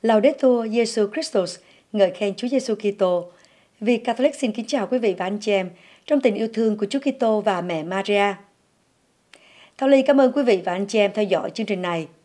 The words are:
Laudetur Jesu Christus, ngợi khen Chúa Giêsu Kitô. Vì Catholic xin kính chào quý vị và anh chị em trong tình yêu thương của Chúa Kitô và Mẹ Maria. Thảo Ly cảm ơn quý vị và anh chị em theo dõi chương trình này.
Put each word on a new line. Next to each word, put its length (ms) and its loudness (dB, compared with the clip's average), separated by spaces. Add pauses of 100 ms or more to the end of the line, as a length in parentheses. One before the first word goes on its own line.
Laudetur 580 4
Jesu 460 0
Christus, 460 -4 (340)
ngợi 180 4
khen 240 -4
Chúa 140 -6
Giêsu 260 0
Kitô. 560 -2 (500)
Vì 160 2
Catholic 380 0
xin 180 -4
kính 160 -6
chào 180 -2
quý 120 -2
vị 200 0
và 80 -4
anh 140 -6
chị 120 -2
em 180 0 (360)
trong 140 2
tình 140 2
yêu 200 -4
thương 240 0
của 120 -2
Chúa 80 -2
Kitô 420 0
và 200 0
Mẹ 220 -4
Maria. 520 0 (1400)
Thảo 100 0
Ly 140 6
cảm 180 4
ơn 120 4
quý 100 -2
vị 220 2
và 80 -2
anh 140 -4
chị 120 -2
em 160 2
theo 100 0
dõi 260 -2
chương 160 -6
trình 160 -4
này. 260 -4 (160)